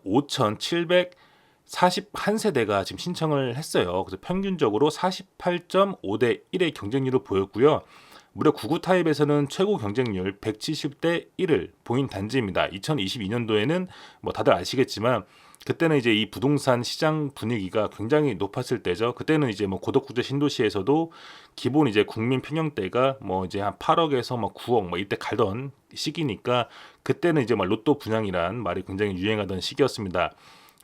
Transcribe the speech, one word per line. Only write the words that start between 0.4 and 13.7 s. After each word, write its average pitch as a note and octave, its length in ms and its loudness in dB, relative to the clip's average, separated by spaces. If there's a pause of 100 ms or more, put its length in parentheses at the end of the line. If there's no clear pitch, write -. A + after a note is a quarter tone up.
세대가 A2+ 440 2
지금 G2 160 -8
신청을 C#3+ 580 -2
했어요. F#2+ 480 0
그래서 - 160 -10
평균적으로 D3+ 680 0
사십팔 - 800 -4
점 G3 340 2
오 G2+ 160 -2
대 A#2 220 2 (100)
일의 F3 220 0
경쟁률을 C3 500 0
보였고요. G#2 600 2 (500)
무려 D3+ 200 2
구구 - 280 -2
타입에서는 D3 680 2
최고 G3 280 0
경쟁률 G2+ 640 -2
백칠십 C3+ 600 -6
대 E3 260 0 (100)
일을 C#3+ 360 0 (120)
보인 B2+ 240 0
단지입니다. G2 580 0
이천이십이 G2 600 -4
년도에는 A#2+ 580 0 (360)